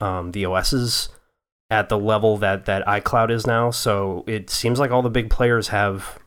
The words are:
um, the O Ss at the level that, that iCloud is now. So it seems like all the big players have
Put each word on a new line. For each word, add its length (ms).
um, 300
the 160
O 80
Ss 540
at 200
the 100
level 380
that, 280
that 220
iCloud 420
is 160
now. 240
So 560
it 240
seems 300
like 100
all 140
the 80
big 180
players 380
have 600